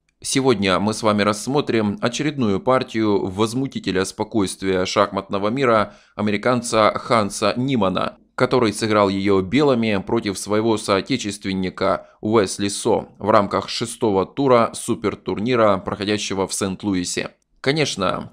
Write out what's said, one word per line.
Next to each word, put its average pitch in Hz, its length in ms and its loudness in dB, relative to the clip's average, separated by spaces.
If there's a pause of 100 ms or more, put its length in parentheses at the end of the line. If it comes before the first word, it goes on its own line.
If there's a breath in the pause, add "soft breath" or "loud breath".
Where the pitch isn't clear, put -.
(200)
Сегодня 101 580 2
мы 104 160 0
с 107 100 -6
вами 104 180 2
рассмотрим 107 800 0
очередную 123 580 -2
партию 113 680 0
возмутителя 107 760 -2
спокойствия 95 840 -2
шахматного 98 600 -2
мира, 113 480 2 (220 loud breath)
американца 107 800 2
Ханса 104 580 0
Нимана, 110 640 -2 (180)
который 123 380 2
сыграл 107 340 2
ее 98 320 2
белыми 113 680 2
против 107 320 -2
своего 107 400 0
соотечественника 95 1300 -2 (120 loud breath)
Уэсли 101 480 0
Со 101 400 -2 (120)
в 101 100 0
рамках 98 400 2
шестого 104 560 -2
тура 123 480 2
супертурнира, 104 1040 0
проходящего 101 680 -2
в - 80 -8
Сент-Луисе. 95 760 -2 (320)
Конечно, 135 720 -2